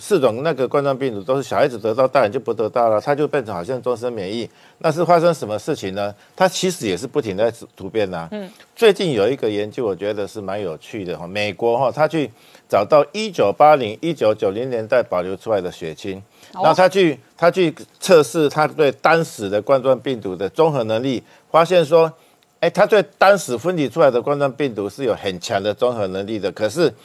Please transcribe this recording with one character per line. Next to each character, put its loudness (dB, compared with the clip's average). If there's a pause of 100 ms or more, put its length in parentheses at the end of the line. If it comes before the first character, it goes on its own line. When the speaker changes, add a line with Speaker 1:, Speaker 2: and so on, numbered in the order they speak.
Speaker 1:
四 0
种 0
那 -2
个 -2
冠 0
状 0
病 -4
毒 -8
都 -2
是 -2
小 -4
孩 4
子 -8
得 -2
到， 2
大 2
人 0
就 -4
不 -4
得 -2
到 2
了， 2
它 -2
就 -2
变 -2
成 -10
好 -6
像 -8
终 -2
身 -8
免 -8
疫。 -6 (300)
那 -2
是 -2
发 4
生 2
什 -10
么 -6
事 -6
情 -8
呢？ -6 (220)
它 2
其 -2
实 -6
也 0
是 -8
不 -4
停 -4
地 2
在 -14 (100)
突 -12
变 -2
啊。 -8
Speaker 2:
嗯。 -12 (280)
Speaker 1:
最 4
近 -2
有 2
一 0
个 -4
研 -4
究， -6
我 0
觉 -4
得 -6
是 -12
蛮 -8
有 -8
趣 -12
的 -8
哈， -12
美 -4
国 0
哈， 0
他 0
去 -2 (380)
找 2
到 4
一 -6
九 0
八 6
零、 -2
一 -4
九 2
九 -2
零 -6
年 -4
代 2
保 -2
留 -6
出 -8
来 2
的 -6
血 -10
清， -10 (380)
Speaker 2:
哦。 -8
Speaker 1:
然 0
后 6
他 6
去， 2 (180)
他 4
去 0 (240)
测 6
试 0
他 0
对 2
当 2
时 -8
的 0
冠 2
状 2
病 -6
毒 -8
的 -4
综 2
合 -2
能 -2
力， -2 (300)
发 4
现 2
说 4 (480)
哎， 2
它 4
对 4 (140)
当 6
时 -4
分 -4
离 0
出 -2
来 8
的 2
冠 -2
状 0
病 -4
毒 -4
是 -10
有 2
很 -6
强 -2
的 -2
综 0
合 -4
能 -6
力 -6
的。 -4
可 -4
是 0 (120)